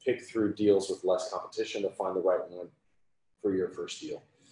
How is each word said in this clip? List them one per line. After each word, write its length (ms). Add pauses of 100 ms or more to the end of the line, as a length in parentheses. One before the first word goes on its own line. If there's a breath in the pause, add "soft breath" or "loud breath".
pick 200
through 320
deals 340
with 160
less 260
competition 520
to 80
find 260
the 40
right 300
one 200 (720)
for 120
your 140
first 320
deal. 220 (300 soft breath)